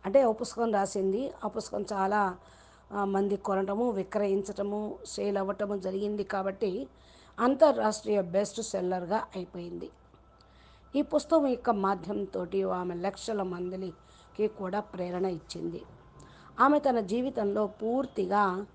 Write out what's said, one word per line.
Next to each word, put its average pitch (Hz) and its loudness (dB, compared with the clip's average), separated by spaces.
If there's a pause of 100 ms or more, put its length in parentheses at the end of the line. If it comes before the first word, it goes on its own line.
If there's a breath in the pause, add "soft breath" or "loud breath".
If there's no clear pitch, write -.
అంటే 254 6
ఓ 220 4
పుస్తకం 226 -2
రాసింది, 196 0 (120)
ఆ 214 -2
పుస్తకం 208 -6
చాలా, 196 2 (540 loud breath)
ఆ, 202 0
మంది 196 2
కొనటము, 202 0
విక్రయించటము, 202 -2
సేల్ 202 -2
అవ్వటము 196 -2
జరిగింది 196 -2
కాబట్టి 196 -2 (500 loud breath)
అంతర్రాష్ట్రీయ 220 4
బెస్ట్ 196 0
సెల్లర్గా 185 -2 (100)
అయిపోయింది. 175 -10 (1040 soft breath)
ఈ 294 4
పుస్తకం 294 4
యొక్క 247 2
మాధ్యమంతోటి 196 0
ఆమె 180 -2
లక్షల 196 -4
మందికి 185 -6
కూడా 196 -4
ప్రేరణ 180 -4
ఇచ్చింది. 170 -4 (800 loud breath)
ఆమె 285 8
తన 262 4
జీవితంలో 214 0
పూర్తిగా 208 0